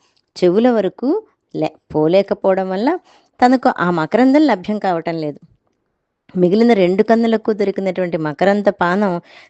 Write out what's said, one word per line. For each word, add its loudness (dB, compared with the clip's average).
చెవుల 2
వరకు -2
లే-, -8
పోలేకపోవడం 0
వల్ల -2
తనకు 2
ఆ 0
మకరందం 2
లభ్యం -2
కావటం -4
లేదు. -8
మిగిలిన 4
రెండు 2
కన్నులకు 0
దొరికినటువంటి -4
మకరంద -2
పానం -2